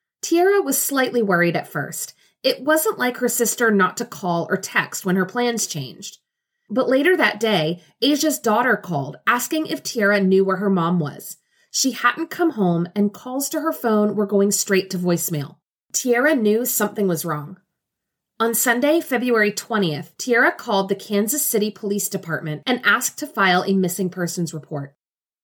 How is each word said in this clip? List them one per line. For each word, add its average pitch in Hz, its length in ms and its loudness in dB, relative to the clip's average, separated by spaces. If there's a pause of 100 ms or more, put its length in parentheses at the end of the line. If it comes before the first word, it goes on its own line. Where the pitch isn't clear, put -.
(220)
Tiara 370 400 4
was 277 200 -2
slightly 254 400 0
worried 170 360 2
at - 100 -6
first. - 460 -8 (280)
It 262 200 0
wasn't 311 380 0
like 247 180 -2
her 247 120 0
sister 226 400 0
not 196 280 2
to 233 80 -4
call 170 440 -4
or 196 60 0
text - 500 -4
when 185 120 0
her 185 80 2
plans 233 420 -2
changed. 131 520 -12 (500)
But 240 180 0
later 285 300 4
that 208 220 0
day, 180 420 0 (200)
Asia's 285 380 2
daughter 233 380 2
called, 143 400 -6 (100)
asking 247 400 0
if - 160 -6
Tiara 202 380 2
knew 190 240 4
where 190 120 0
her 202 120 0
mom 175 300 2
was. 139 360 -6 (340)
She - 220 0
hadn't 311 380 -2
come 339 220 0
home, 175 440 2
and 202 180 0
calls 262 360 -6
to 311 100 -4
her 311 140 0
phone 208 420 2
were 202 100 0
going 202 260 2
straight 190 400 0
to 185 60 -4
voicemail. 175 600 -2 (340)
Tiara 262 440 2
knew 220 300 2
something 208 420 -2
was 170 160 -2
wrong. 151 340 -6 (800)
On 226 160 0
Sunday, 262 440 2
February 233 520 0
twentieth, 185 640 -2
Tiara 254 340 2
called 196 380 -2
the 202 60 -2
Kansas 208 500 -2
City 214 240 0
Police 202 400 -4
Department 156 560 -6
and 247 180 -2
asked 226 360 0
to 294 80 -6
file 185 400 2
a 196 80 2
missing 180 340 0
persons 175 460 -4
report. 143 400 -10 (480)